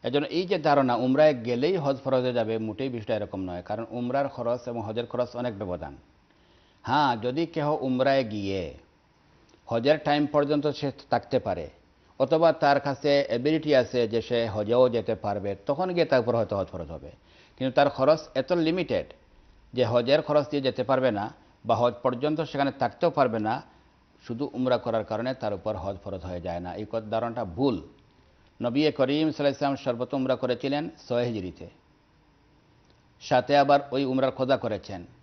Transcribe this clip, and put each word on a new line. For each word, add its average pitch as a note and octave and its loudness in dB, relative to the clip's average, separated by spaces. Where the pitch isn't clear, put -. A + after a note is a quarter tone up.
এজন্য C#3+ -2
এই F3+ -2
যে F3+ 0
ধারণা C#3+ 4
উমরায় C3 4
গেলেই B2+ 0
হজ C#3 0
ফরজ C3+ 2
হয়ে B2+ 0
যাবে, A2+ 0
মোটেই A2 -4
বিষয়টা A#2 -4
এরকম G2+ -6
নয়, F2+ -6
কারণ G#2+ -6
উমরার B2 -2
খরচ A#2+ -4
এবং A#2+ -6
হজের A2 -4
খরচ A#2+ -4
অনেক A#2+ -4
ব্যবধান। D#2 -8
হ্যাঁ, C3 2
যদি B2+ -2
কেহ D3+ -2
উমরায় C3 2
গিয়ে G2 -4
হজের C3 2
time D3 2
পর্যন্ত D3 0
সে C#3+ -4
থাকতে B2 0
পারে E2+ -6
অথবা D#3+ 4
তার C#3+ 4
কাছে C#3+ 2
ability D3 0
আছে A#2+ 2
যে A2 0
সে A#2 0
হজেও A2 4
যেতে A2 0
পারবে, G2+ -4
তখন F3 -2
গিয়ে E3+ 2
তার C#3 4
উপর A#2 0
হয়তো G#2+ 0
হজ F#2 -2
ফরজ E2 -12
হবে। C#2+ -14
কিন্তু C3 -2
তার C#3+ 6
খরচ D3 4
এত C3+ -2
limited D#3+ 0
যে A#2+ 2
হজের A#2+ 4
খরচ D3 0
দিয়ে C#3+ -2
যেতে B2+ 0
পারবে C3 2
না G#2+ -4
বা A2+ 2
হজ A#2+ 2
পর্যন্ত C#3+ 0
সেখানে C#3 -2
থাকতেও - 0
পারবে A#2+ 2
না, A2+ -2
শুধু B2 -6
উমরা B2+ 0
করার A2 -2
কারণে A#2 -4
তার G#2+ -4
উপর F#2+ -4
হজ F#2+ -6
ফরজ F#2 -8
হয়ে F2+ -8
যায় F2 -6
না। F2 -10
এই G#2+ -8
ক-, G#2+ -8
ধারণাটা A2+ -4
ভুল। A2 0
নবী A#2+ 0
করিম D3+ 4
সাল্লাল্লাহু D3 0
আলাইহি D3 -2
ওয়াসাল্লাম C#3 0
সর্বত B2 -4
উমরা C3 0
করেছিলেন C3+ -2
ছয় A#2+ 0
হিজরিতে, F#2 -6
সাথে C3+ 2
আবার C#3+ 6
ওই C3+ 0
উমরার C3 0
কজা C3 0
করেছেন। G2 -6